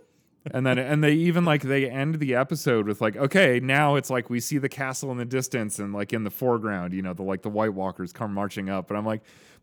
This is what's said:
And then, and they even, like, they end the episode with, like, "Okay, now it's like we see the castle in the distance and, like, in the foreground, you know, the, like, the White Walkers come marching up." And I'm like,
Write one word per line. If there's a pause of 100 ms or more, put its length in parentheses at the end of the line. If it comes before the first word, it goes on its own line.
(540)
And
then,
and
they
even,
like,
they
end
the
episode
with,
like,
"Okay,
now
it's
like
we
see
the
castle
in
the
distance
and,
like,
in
the
foreground,
you
know,
the,
like,
the
White
Walkers
come
marching
up."
And
I'm
like, (420)